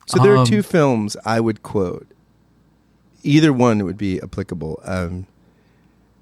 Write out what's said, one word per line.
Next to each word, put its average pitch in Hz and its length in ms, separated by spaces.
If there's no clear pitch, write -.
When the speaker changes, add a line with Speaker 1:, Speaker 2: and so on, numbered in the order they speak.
Speaker 1:
So - 160
there 135 100
are 135 40
Speaker 2:
Um, 127 80
Speaker 1:
two 208 180
films 123 600
I 113 160
would 110 220
quote. 90 440
Either 151 280
one 120 320
would 92 140
be 98 240
applicable. 87 640
Um, 90 400